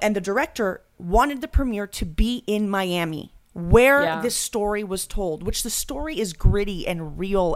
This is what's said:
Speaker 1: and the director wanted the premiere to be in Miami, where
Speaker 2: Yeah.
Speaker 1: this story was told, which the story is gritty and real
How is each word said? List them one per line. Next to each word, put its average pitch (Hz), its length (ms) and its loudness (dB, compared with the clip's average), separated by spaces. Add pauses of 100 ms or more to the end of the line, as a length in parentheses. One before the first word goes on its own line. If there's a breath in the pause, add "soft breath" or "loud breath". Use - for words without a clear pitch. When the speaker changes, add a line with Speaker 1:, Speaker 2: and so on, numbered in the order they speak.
Speaker 1:
and 214 140 2
the 196 60 -4
director 196 600 -2 (160)
wanted 240 440 0
the 254 60 -8
premiere 214 400 0
to - 180 -8
be 220 420 0
in 208 220 0
Miami, 175 640 -2 (200)
where 247 500 6
Speaker 2:
Yeah. 160 180 -2
Speaker 1:
this 240 140 -2
story 208 480 -2
was 190 240 -6
told, 170 360 -4
which 208 200 -4
the 233 60 -6
story 294 500 -6
is 190 140 -2
gritty 202 540 2
and 160 300 -6
real 185 380 0